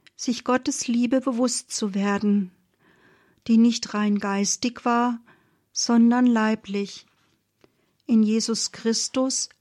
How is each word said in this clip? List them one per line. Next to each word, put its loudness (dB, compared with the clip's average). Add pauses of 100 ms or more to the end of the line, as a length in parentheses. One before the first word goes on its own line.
(140)
sich -6
Gottes -2
Liebe 0
bewusst -2
zu -6
werden, 0 (960)
die 4
nicht 2
rein 0
geistig -4
war, 0 (520)
sondern 4
leiblich, -2 (1000)
in 4
Jesus -2
Christus -4 (120)